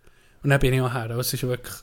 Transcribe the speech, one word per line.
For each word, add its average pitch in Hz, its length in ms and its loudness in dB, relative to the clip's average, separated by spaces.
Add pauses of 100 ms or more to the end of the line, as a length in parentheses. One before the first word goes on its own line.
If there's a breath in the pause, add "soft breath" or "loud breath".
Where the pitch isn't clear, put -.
(420)
Und 143 80 2
dann 139 100 6
bin 131 140 4
ich 131 80 2
auch 123 100 0
her, 117 180 -6
es 120 220 -4
ist 127 120 -4
wirklich, 123 380 -4